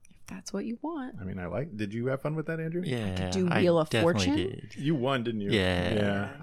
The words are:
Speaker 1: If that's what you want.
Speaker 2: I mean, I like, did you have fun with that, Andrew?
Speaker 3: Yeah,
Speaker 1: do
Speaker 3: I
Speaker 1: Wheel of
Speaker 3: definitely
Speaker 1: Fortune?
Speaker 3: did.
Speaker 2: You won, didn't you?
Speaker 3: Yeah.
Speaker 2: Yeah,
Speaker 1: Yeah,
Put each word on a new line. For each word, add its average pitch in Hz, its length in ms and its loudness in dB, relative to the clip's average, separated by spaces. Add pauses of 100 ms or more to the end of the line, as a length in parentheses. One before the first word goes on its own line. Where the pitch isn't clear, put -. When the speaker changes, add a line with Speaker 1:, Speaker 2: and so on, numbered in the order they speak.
(100)
Speaker 1:
If - 160 -20
that's - 260 -12
what 202 140 -4
you 233 160 -6
want. 285 360 -6
Speaker 2:
I 95 60 -8
mean, 95 140 -6
I 90 80 -6
like, 107 320 -4
did 104 160 -4
you 117 140 -2
have 135 120 -2
fun 151 160 -4
with 151 120 -4
that, 165 120 -4
Andrew? 165 240 -4
Speaker 3:
Yeah, 95 460 -2
Speaker 1:
do 185 180 2
Speaker 3:
I - 140 2
Speaker 1:
Wheel 170 160 6
of 160 100 2
Speaker 3:
definitely 110 380 4
Speaker 1:
Fortune? 92 100 2
Speaker 3:
did. - 400 -4
Speaker 2:
You 151 200 2
won, 127 280 0
didn't 113 160 -2
you? 101 120 0
Speaker 3:
Yeah. 90 420 4
Speaker 2:
Yeah, - 0 -
Speaker 1:
Yeah, 101 480 0